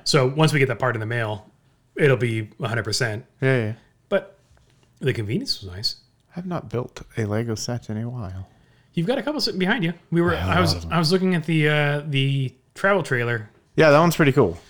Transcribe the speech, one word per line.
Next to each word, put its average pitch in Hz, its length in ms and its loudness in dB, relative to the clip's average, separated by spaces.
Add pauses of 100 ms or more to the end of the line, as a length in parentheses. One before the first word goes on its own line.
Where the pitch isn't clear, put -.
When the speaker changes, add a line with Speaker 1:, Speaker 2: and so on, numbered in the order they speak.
Speaker 1:
So 131 240 2
once 156 240 2
we 151 60 2
get 135 100 2
that 120 100 -4
part 123 180 -2
in 110 40 -6
the 110 60 -8
mail, 110 440 -6 (460)
it'll 139 200 4
be 110 340 -4 (100)
a 120 80 -4
hundred 110 160 -2
percent. 107 400 -4 (160)
Speaker 2:
Yeah, 131 180 2
yeah. 110 140 -2 (360)
Speaker 1:
But - 300 -4 (600)
the 131 120 0
convenience 117 500 -6
was 92 100 -14
nice. 98 240 -8 (400)
Speaker 2:
I've 180 100 -10
not 175 220 -8
built - 340 -8 (140)
a 113 80 0
Lego 110 320 -2
set 120 340 -8
in 107 60 -6
a 113 120 -6
while. 98 400 -12 (460)
Speaker 1:
You've 170 120 -2
got 254 120 -2
a 220 40 -4
couple 294 180 -4
sitting - 200 -4
behind 196 240 0
you. 170 80 0 (180)
We 165 100 2
were, 170 140 2
Speaker 2:
I - 20 -2
have 165 120 -2
a 165 100 2
Speaker 1:
I - 20 4
was, 165 140 2
Speaker 2:
lot - 20 -6
of - 120 -10
them. - 40 -10
Speaker 1:
I 165 60 2
was 165 140 2
looking 185 220 2
at 160 100 -2
the, 156 240 2
uh, 147 400 0
the 135 440 0 (220)
travel 196 280 2
trailer. 120 460 -2 (280)
Speaker 2:
Yeah, 156 140 8
that 143 100 10
one's 170 160 4
pretty 143 160 4
cool. 95 260 4 (120)